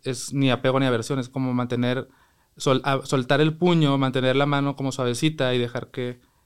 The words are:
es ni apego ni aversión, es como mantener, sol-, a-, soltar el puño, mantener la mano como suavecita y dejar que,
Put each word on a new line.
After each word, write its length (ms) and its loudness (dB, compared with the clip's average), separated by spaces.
es 300 -8
ni 160 2
apego 300 2
ni 60 2
aversión, 320 -2
es 100 -6
como 260 -4
mantener, 540 -2
sol-, 280 0
a-, 200 0
soltar 360 0
el 160 2
puño, 420 4
mantener 380 2
la 100 2
mano 300 0
como 160 -4
suavecita 640 0
y 40 2
dejar 320 -4
que, 300 -8